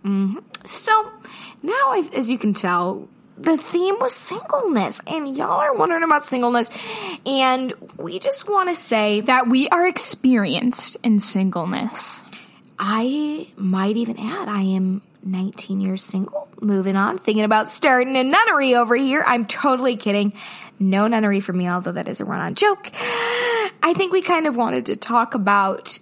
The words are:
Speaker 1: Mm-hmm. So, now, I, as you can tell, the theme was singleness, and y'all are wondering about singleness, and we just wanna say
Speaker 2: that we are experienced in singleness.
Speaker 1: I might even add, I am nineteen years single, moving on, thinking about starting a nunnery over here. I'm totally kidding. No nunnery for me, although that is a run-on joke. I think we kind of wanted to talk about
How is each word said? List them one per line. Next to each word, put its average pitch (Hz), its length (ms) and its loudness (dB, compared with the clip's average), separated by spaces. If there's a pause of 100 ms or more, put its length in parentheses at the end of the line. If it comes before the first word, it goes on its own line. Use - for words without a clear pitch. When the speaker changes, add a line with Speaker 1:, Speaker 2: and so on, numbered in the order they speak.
Speaker 1:
Mm-hmm. 196 360 0 (260)
So, 440 460 0 (500)
now, 523 300 0
I, 359 220 0
as 233 160 -2
you 247 80 0
can 214 160 0
tell, 180 540 -2 (300)
the 320 200 2
theme 370 420 0
was 508 140 0
singleness, 403 920 0
and 285 280 -6
y'all - 240 0
are 587 140 2
wondering 339 300 0
about 302 220 2
singleness, 240 440 0 (560)
and 262 480 0 (240)
we 349 220 -8
just 554 300 -2
wanna 370 260 2
say 214 460 2
Speaker 2:
that 254 260 2
we 262 220 4
are 349 180 4
experienced - 1160 0
in 214 160 4
singleness. 185 1040 -4 (540)
Speaker 1:
I 269 760 -2
might 190 420 0
even 226 220 -4
add, 320 280 -6
I 208 140 -4
am 190 400 0 (220)
nineteen 190 580 -6
years 190 220 -2
single, - 460 -6 (120)
moving 196 340 0
on, 202 220 0
thinking 214 260 0
about 214 260 2
starting 262 460 2
a 254 80 4
nunnery 294 520 4
over 240 200 4
here. 269 300 2
I'm 240 220 2
totally 254 480 0
kidding. 208 380 0 (460)
No 196 280 2
nunnery 214 320 2
for 196 140 -4
me, 180 140 0
although 180 240 -2
that 180 160 -6
is - 140 -8
a - 40 -8
run-on - 300 -6
joke. 403 340 0 (920)
I 339 100 4
think 370 180 -2
we 370 100 2
kind 330 260 0
of 262 80 -2
wanted 226 320 -2
to - 80 -2
talk 233 400 0
about 202 680 0